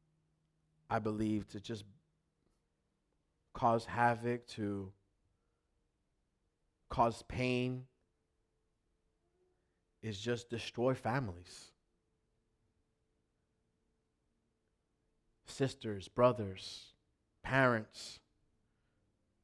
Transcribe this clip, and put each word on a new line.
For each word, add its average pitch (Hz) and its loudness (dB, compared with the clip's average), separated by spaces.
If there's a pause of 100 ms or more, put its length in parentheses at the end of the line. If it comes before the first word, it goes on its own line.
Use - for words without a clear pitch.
(880)
I 113 2
believe, 107 0
to 107 -10
just 104 -10 (1700)
cause 117 2
havoc, 120 0
to 101 -4 (1900)
cause 120 2
pain, 127 0 (2250)
is 107 -4
just 120 -4
destroy 120 0
families. 113 -4 (3750)
Sisters, 110 -4
brothers, 110 0 (480)
parents. 123 2 (1200)